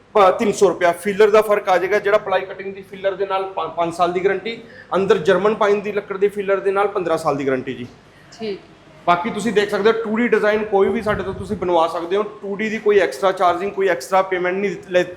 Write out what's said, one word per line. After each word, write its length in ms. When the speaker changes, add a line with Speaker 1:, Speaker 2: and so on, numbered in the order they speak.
Speaker 1:
ਪ-, 260
ਤਿੰਨ 120
ਸੌ 180
ਰੁਪਇਆ। 220
ਫਿਲਰ 260
ਦਾ 120
ਫਰਕ 280
ਆ 80
ਜਾਏਗਾ, 220
ਜਿਹੜਾ 180
ਪਲਾਈ 240
ਕਟਿੰਗ 320
ਦੀ 160
ਫਿਲਰ 260
ਦੇ 100
ਨਾਲ 180
ਪੰ-, 200
ਪੰਜ 180
ਸਾਲ 200
ਦੀ 120
ਗਾਰੰਟੀ, 320
ਅੰਦਰ 220
ਜਰਮਨ 380
ਪਾਈਨ 260
ਦੀ 100
ਲੱਕੜ 260
ਦੇ 100
ਫਿਲਰ 320
ਦੇ 120
ਨਾਲ 160
ਪੰਦਰਾਂ 300
ਸਾਲ 200
ਦੀ 100
ਗਾਰੰਟੀ 260
ਜੀ। 120
Speaker 2:
ਠੀਕ। 200
Speaker 1:
ਬਾਕੀ 220
ਤੁਸੀਂ 240
ਦੇਖ 160
ਸਕਦੇ 220
ਹੋ 120
ਟੂ 140
ਡੀ 100
ਡਿਜ਼ਾਈਨ 380
ਕੋਈ 240
ਵੀ 120
ਸਾਡੇ 220
ਤੋਂ 100
ਤੁਸੀਂ 240
ਬਣਵਾ 300
ਸਕਦੇ 280
ਹੋ, 80
ਟੂ 320
ਡੀ 140
ਦੀ 80
ਕੋਈ 220
ਐਕਸਟਰਾ 320
ਚਾਰਜਿੰਗ, 400
ਕੋਈ 160
ਐਕਸਟਰਾ 340
ਪੇਮੈਂਟ 340
ਨਹੀਂ 200
ਲੈ-, 160